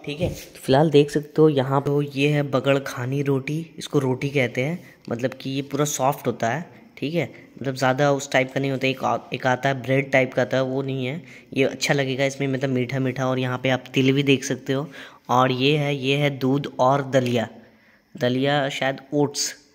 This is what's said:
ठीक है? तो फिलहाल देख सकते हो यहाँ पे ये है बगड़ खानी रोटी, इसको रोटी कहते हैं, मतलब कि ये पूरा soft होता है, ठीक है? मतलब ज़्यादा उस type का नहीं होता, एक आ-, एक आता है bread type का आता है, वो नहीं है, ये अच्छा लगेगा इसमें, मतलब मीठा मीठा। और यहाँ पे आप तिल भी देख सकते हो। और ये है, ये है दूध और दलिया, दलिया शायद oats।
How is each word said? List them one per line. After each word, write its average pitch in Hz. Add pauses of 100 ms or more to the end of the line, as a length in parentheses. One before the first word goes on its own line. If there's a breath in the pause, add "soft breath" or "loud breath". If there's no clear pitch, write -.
ठीक 147
है? 175
तो -
फिलहाल 147
देख 147
सकते 151
हो 156
यहाँ 135
पे 143
ये 139
है 147
बगड़ 139 (100)
खानी 131
रोटी, 139 (180)
इसको -
रोटी 131
कहते 127
हैं, 165 (300 loud breath)
मतलब 117
कि -
ये 135
पूरा 139
soft 139
होता 113
है, 156 (320 loud breath)
ठीक 147
है? 143 (280 loud breath)
मतलब 131
ज़्यादा 131
उस 139
type 131
का 139
नहीं 139
होता, 131
एक 127
आ-, 113 (160)
एक 127
आता 127
है 131
bread 135
type 131
का 131
आता 127
है, 131
वो 131
नहीं 135
है, 151 (320 loud breath)
ये 135
अच्छा 135
लगेगा 135
इसमें, 135
मतलब 135
मीठा 127
मीठा। 131
और 127
यहाँ 127
पे 131
आप 127 (100)
तिल 135
भी 139
देख 135
सकते 131
हो। 143 (420 loud breath)
और 127
ये 135
है, 143
ये 135
है 147 (100)
दूध 135
और 135
दलिया, 123 (680 loud breath)
दलिया 135
शायद 135 (120)
oats। 143 (220)